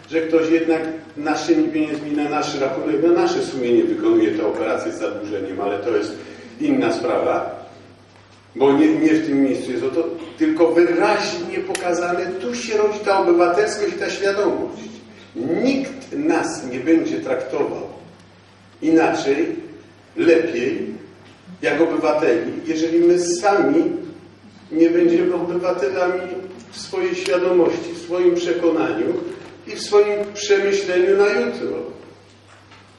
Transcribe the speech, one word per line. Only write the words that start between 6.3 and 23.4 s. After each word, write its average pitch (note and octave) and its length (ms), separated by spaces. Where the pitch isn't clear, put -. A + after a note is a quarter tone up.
inna E3+ 320
sprawa, - 720
bo C#3 180
nie, D#3 140
nie D#3 260
w - 120
tym C#3 180
miejscu B2+ 280
jest B2 120
o C3+ 60
to, E3 140
tylko D#3+ 340
wyraźnie F3 960
pokazane, F3+ 580
tu A#3+ 300
się A3 220
rodzi G#3 220
ta G3 200
obywatelskość F3+ 760
i - 60
ta E3 100
świadomość. G3 800
Nikt - 480
nas - 600
nie C3 80
będzie D#3+ 400
traktował - 680
inaczej, D#3 720
lepiej, - 760
jak C#3 200
obywateli, - 720
jeżeli D#3+ 340
my F3 200
sami F3 640